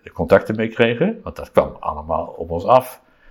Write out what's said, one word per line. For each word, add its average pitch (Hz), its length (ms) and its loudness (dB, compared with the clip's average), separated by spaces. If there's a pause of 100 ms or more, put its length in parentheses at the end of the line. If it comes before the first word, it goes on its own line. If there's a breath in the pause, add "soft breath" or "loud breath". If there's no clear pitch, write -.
de - 80 -20
contacten 98 440 2
mee 110 120 -2
kregen. 123 560 0
Want - 120 -12
dat - 160 -14
kwam 73 280 0
allemaal 78 460 -6
op - 260 -12
ons 85 140 -4
af. 127 360 2 (300 soft breath)